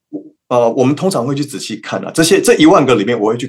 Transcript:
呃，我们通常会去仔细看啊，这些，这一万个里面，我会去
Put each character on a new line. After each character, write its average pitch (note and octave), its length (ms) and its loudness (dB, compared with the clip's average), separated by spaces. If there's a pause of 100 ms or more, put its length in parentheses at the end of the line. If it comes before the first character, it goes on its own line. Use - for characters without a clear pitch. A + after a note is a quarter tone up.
(500)
呃， A#2+ 240 2
我 C3 100 0
们 C#3 120 0
通 F3 140 -4
常 B2 160 -4
会 C#3 80 -4
去 C#3+ 100 -6
仔 B2+ 140 -12
细 G#2+ 200 -12
看 - 280 -10
啊， - 80 -12
这 D#3+ 80 0
些， E3 200 2
这 A#3+ 140 2
一 D3 100 4
万 E3 200 6
个 B2 100 4
里 G2+ 80 0
面， A#2 160 -2
我 G#2+ 120 0
会 A#2+ 60 -2
去 B2 120 -10